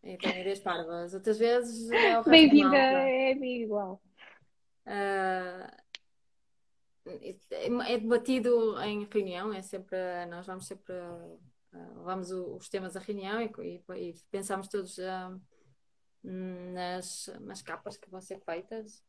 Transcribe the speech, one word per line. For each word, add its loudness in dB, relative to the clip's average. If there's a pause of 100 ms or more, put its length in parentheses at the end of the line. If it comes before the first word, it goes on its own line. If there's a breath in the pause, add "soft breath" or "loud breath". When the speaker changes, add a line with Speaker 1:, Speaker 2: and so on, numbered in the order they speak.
Speaker 1:
Então, -6
ideias -4
parvas. -6
Outras 0
vezes 0
é 6
o 0
resto -2
da 4
Speaker 2:
Bem-vinda, 12
Speaker 1:
malta. - (320)
Speaker 2:
é 4
amigo -2
igual. -4 (840 soft breath)
Speaker 1:
Ah, -4 (1300)
é, -14 (580)
é 0
debatido 2
em -4
reunião, -4
é -8
sempre, -10 (300)
nós -12
vamos -12
sempre, -14
ah, -16
levamos -6
o, -6
os -18
temas -6
à -6
reunião -6
e, -6
e, -10
e -14 (160)
pensamos -6
todos, -6
ah, -8 (880)
nas, -8 (120)
nas -14
capas -12
que -20
vão -14
ser -12
feitas. -10